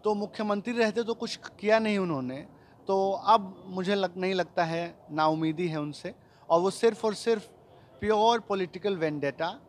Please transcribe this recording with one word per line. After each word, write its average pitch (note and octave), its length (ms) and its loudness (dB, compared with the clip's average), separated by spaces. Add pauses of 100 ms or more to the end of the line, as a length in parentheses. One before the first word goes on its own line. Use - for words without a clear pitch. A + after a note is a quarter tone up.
तो G#3+ 120 2
मुख्यमंत्री G#3 580 -4
रहते A3+ 300 2
तो A3+ 100 -2
कुछ - 260 -8 (200)
किया G#3+ 200 4
नहीं G#3+ 180 0
उन्होंने, C#3+ 500 -4 (400)
तो F#3+ 240 2
अब G3 560 2
मुझे F#3 280 -2
लग-, F#3 220 -2
नहीं F#3 160 -2
लगता F3 300 0
है, E3+ 480 -6
नाउमीदी D#3 560 0
है D#3 120 -4
उनसे। D3 360 -10 (340)
और E3+ 120 6
वो F#3+ 80 2
सिर्फ A3 360 0
और G#3+ 80 0
सिर्फ A3+ 340 -2 (520)
प्योर A3 400 4
पॉलिटिकल G3 580 -4
वेंडेटा। D#3 720 -2